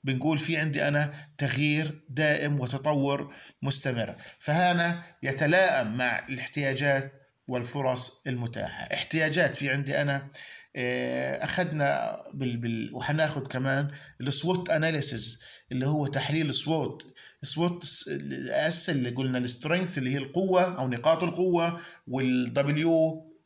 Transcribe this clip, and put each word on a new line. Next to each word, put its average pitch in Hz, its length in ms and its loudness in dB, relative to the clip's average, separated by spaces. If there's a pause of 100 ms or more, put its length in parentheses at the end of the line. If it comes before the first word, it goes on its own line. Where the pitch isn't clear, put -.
بنقول 135 340 0
في 165 180 -2
عندي 147 320 0
أنا 147 240 2 (260)
تغيير 147 680 0
دائم 147 520 2
وتطور 139 760 0 (280)
مستمر، 127 520 0 (240)
فهنا 170 640 2 (200)
يتلائم 139 760 4
مع 123 320 0
الاحتياجات 135 840 0 (360)
والفرص 123 800 -2
المتاحة. 117 580 -4 (100)
احتياجات 156 600 2
في 139 160 -2
عندي 143 320 0
أنا 139 260 -2 (480)
آه، 127 680 -2
أخدنا 143 760 0 (160)
بال-، 131 220 -2
بال-، 117 380 -4
وحناخد 147 520 0
كمان 135 440 0 (300)
ال 139 120 -2
swot 180 360 0
analysis 156 760 0 (300)
اللي 127 140 0
هو 147 200 2
تحليل 139 480 0
swot. 147 480 0 (440)
swot 175 360 0
الس-، - 260 0
الأس 143 840 -2
اللي 127 200 0
قلنا 127 280 -2
السترينث 156 600 -2
اللي 127 160 -2
هي 143 40 0
القوة 180 600 2
أو 131 100 0
نقاط 147 340 2
القوة، 170 580 2 (260)
وال 127 460 0
دبليو 160 760 2 (200)